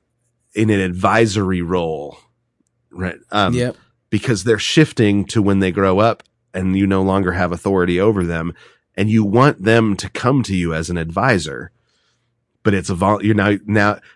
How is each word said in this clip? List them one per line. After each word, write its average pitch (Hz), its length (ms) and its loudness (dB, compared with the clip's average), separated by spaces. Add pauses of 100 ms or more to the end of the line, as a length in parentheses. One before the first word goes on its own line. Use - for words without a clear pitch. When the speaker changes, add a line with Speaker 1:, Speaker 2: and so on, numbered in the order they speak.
(540)
Speaker 1:
in 107 160 0
an 104 100 2
advisory 95 840 0
role, 82 560 -4 (760)
right? 87 260 -10 (140)
Um, 101 220 0
Speaker 2:
Yep. 123 220 -4 (340)
Speaker 1:
because 104 360 -2
they're 110 140 0
shifting 104 640 2
to - 160 -2
when 98 180 2
they 95 120 0
grow 95 280 2
up 110 240 0 (300)
and 92 240 -2
you 98 100 2
no 95 160 0
longer 95 300 0
have 90 180 -2
authority 90 480 0
over 101 240 2
them. 85 300 -6 (420)
And 104 140 0
you 110 140 2
want 110 400 2
them 110 340 2
to - 120 -10
come 127 340 0
to 98 120 -4
you 85 180 -2
as 80 160 -6
an 87 80 -4
advisor, 82 720 -2 (920)
but 104 100 2
it's 92 160 -2
a 95 60 -2
vol-, 98 280 0
you're 107 120 2
now, 101 300 2
now, 104 340 0 (160)